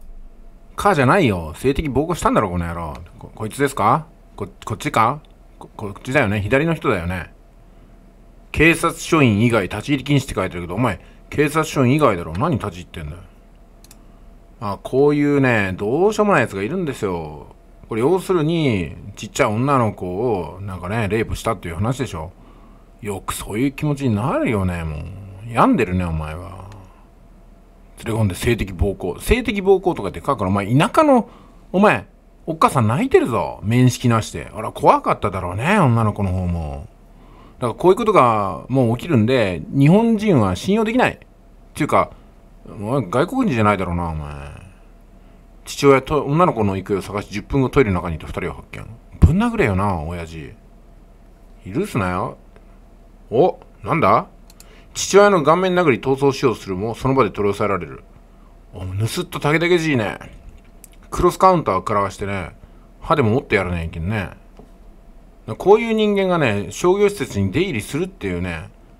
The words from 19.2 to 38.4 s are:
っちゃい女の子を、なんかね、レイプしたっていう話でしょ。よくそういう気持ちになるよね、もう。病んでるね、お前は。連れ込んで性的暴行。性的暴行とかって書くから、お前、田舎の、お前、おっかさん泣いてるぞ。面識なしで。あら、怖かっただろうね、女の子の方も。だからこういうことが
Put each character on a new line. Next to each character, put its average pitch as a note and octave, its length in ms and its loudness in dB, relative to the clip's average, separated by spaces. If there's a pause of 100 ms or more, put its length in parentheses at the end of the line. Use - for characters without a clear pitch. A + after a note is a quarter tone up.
っ - 20 -
ち - 120 0
ゃ - 60 6
い G#2+ 60 -2
女 C3 240 2
の A2 160 2
子 F#2 120 -10
を、 F#2 540 -4
な F#2+ 140 -10
ん F2+ 40 -10
か F2+ 120 -10
ね、 A2 180 -2
レ A2 120 0
イ G#2 40 0
プ F2+ 120 -6
し - 60 -12
た A2+ 120 -2
っ - 20 -6
て F2+ 140 -12
い - 20 -10
う D#2+ 40 -10
話 A2 200 -2
で C3 100 -6
し - 80 -12
ょ。 D#2 180 -10 (680)
よ G2+ 240 -8
く - 80 -10
そ - 200 -10
う G#2 60 -4
い C#3 100 0
う C3+ 40 -4
気 D3+ 140 -6
持 D3 80 0
ち C#3 160 -4
に G#2+ 40 2
な A2+ 220 0
る D4+ 140 -2
よ G2 160 0
ね、 F2 180 -4
も D2+ 120 -6
う。 D2+ 40 -10 (500)
病 D#3+ 220 4
ん A3 60 2
で A2 80 2
る F2+ 80 -6
ね、 F#2 100 0
お E2+ 80 -4
前 D#2 220 -6
は。 F2+ 340 -14 (1400)
連 A2 100 -4
れ A2 60 -2
込 A2 40 2
ん G2+ 40 2
で F#2 60 -2
性 A#2 240 0
的 G2 160 -6
暴 F#2+ 200 -2
行。 - 260 -6
性 A#3 220 2
的 G#3 200 -2
暴 F#3+ 180 4
行 F3+ 140 0
と - 80 -8
か F#3+ 80 -4
っ - 20 -16
て E2+ 80 -10
書 C#3 160 -2
く - 40 -10
か G2+ 40 -2
ら、 F#2 60 0
お - 20 2
前、 G2+ 140 0
田 C#3 280 4
舎 E4 80 6
の、 C4+ 280 4 (420)
お F#3 80 2
前、 D#3 240 4 (400)
お - 80 -6
っ D#3+ 60 -6
か A#3+ 100 4
さ D#3 120 2
ん G#2+ 80 2
泣 D#3+ 180 0
い - 20 -4
て F#4+ 100 4
る D4+ 80 4
ぞ。 E2+ 360 -4
面 B2 260 4
識 A#2+ 220 2
な A2+ 100 4
し - 120 -10
で。 - 220 -12
あ G#2 60 -10
ら、 A2+ 100 -6
怖 A#3 300 4
か A3+ 120 -2
っ - 60 -2
た G#2 120 -2
だ F#2 100 -6
ろ F2+ 140 -6
う - 20 -6
ね、 E3 220 2
女 A#2 260 4
の G#2+ 80 2
子 G#2 100 -4
の F#2+ 80 -2
方 F#2 160 -2
も。 D#2 400 -6 (720)
だ B2 100 -4
か - 0 -
ら A2 40 -4
こ - 160 2
う F#3+ 40 8
い - 20 6
う - 20 2
こ A#3+ 80 -4
と G#3 80 0
が G#2+ 560 4